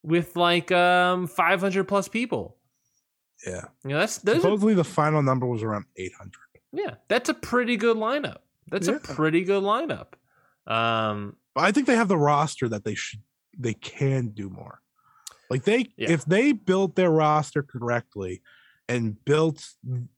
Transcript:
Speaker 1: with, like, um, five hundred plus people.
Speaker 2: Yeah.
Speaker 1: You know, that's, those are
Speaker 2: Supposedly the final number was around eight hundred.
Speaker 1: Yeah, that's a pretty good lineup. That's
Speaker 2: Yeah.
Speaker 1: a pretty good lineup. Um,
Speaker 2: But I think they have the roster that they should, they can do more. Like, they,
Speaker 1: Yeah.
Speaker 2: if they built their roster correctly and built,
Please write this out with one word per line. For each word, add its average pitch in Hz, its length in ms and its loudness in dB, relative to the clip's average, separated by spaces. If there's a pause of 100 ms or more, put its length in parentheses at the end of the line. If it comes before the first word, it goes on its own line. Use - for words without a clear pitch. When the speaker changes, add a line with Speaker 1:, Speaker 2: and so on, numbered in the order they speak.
Speaker 1:
with, 165 320 -2
like, 175 360 2
um, 180 560 4
five 180 340 0
hundred 190 260 0
plus 196 200 0
people. 220 500 -6 (880)
Speaker 2:
Yeah. 92 200 -8 (180)
Speaker 1:
You 135 80 -6
know, 147 80 0
that's, 214 200 -2
those 220 180 2
are 339 40 2
Speaker 2:
Supposedly 214 340 2
the 175 80 4
final 156 400 0
number 131 240 0
was 117 160 -4
around 107 220 -4 (120)
eight 92 160 -10
hundred. - 260 -20 (320)
Speaker 1:
Yeah, 349 240 -8 (120)
that's 247 220 0
a 302 40 0
pretty 240 440 -2
good 226 200 2
lineup. 226 400 -4 (320)
That's 175 180 -4
Speaker 2:
Yeah. 208 80 0
Speaker 1:
a 302 40 -4
pretty 156 440 0
good 196 200 0
lineup. 214 500 -4 (580)
Um, 110 640 -2 (200)
Speaker 2:
But 139 80 0
I 190 80 4
think 254 160 0
they 262 80 4
have 226 120 2
the 180 100 2
roster 147 520 2
that 104 140 -6
they 107 120 -4
should, - 260 -10 (360)
they 120 160 -4
can 135 560 -2
do 104 200 -10
more. 92 320 -16 (680)
Like, 131 140 -2
they, 226 340 2
Speaker 1:
Yeah. 110 140 0
Speaker 2:
if 165 140 0
they 214 280 4
built 190 420 0
their 185 160 4
roster 151 520 2
correctly 117 800 -6 (480)
and 117 360 -2
built, 156 420 0 (500)